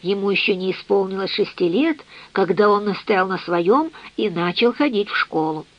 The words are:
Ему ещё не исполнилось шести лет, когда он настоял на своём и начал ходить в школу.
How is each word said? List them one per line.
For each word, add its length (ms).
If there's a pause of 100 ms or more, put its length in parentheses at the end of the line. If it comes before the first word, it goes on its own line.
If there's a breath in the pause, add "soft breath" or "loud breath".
Ему 280
ещё 240
не 180
исполнилось 600
шести 340
лет, 320 (340 loud breath)
когда 360
он 160
настоял 420
на 120
своём 520 (280 loud breath)
и 100
начал 460
ходить 340
в 80
школу. 480 (140)